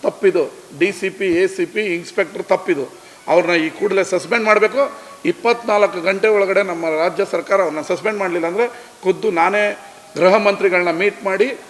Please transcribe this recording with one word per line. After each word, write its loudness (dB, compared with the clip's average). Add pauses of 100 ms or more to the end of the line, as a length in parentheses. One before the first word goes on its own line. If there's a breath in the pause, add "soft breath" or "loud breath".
ತಪ್ಪಿದು, 2 (260)
ಡಿ 2
ಸಿ -6
ಪಿ, -2
ಎ 2
ಸಿ -4
ಪಿ, -6
ಇನ್ಸ್‌ಪೆಕ್ಟರ್ -4
ತಪ್ಪಿದು. -2 (280 loud breath)
ಅವ್ರನ್ನ 4
ಈ 0
ಕೂಡಲೇ 0
ಸಸ್ಪೆಂಡ್ -2
ಮಾಡಬೇಕು. 2 (240 loud breath)
ಇಪ್ಪತ್ನಾಲ್ಕು 0
ಗಂಟೆ 0
ಒಳಗಡೆ 2
ನಮ್ಮ -4
ರಾಜ್ಯ 0
ಸರ್ಕಾರ 0
ಅವ್ರನ್ನ -2
ಸಸ್ಪೆಂಡ್ -4
ಮಾಡಲಿಲ್ಲ -2
ಅಂದರೆ -2 (340 loud breath)
ಖುದ್ದು 0
ನಾನೇ 2 (380)
ಗೃಹ 6
ಮಂತ್ರಿಗಳನ್ನ 2
ಮೀಟ್ -2
ಮಾಡಿ 0 (120)